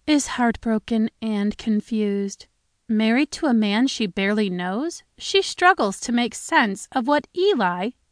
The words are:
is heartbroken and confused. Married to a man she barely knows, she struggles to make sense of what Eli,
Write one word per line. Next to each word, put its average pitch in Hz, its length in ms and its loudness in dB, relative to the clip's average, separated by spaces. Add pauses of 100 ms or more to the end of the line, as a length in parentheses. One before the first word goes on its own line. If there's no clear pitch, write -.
is 294 220 2 (100)
heartbroken 226 720 0 (100)
and 208 380 -2
confused. 208 880 -2 (420)
Married 226 440 2
to - 120 -6
a 277 80 4
man 220 340 4
she 226 200 -2
barely 202 420 0
knows, 185 540 -6 (160)
she - 240 0
struggles 339 580 0
to - 100 -8
make 240 240 0
sense 226 560 0
of 240 160 -4
what 294 200 0 (100)
Eli, 226 540 0 (220)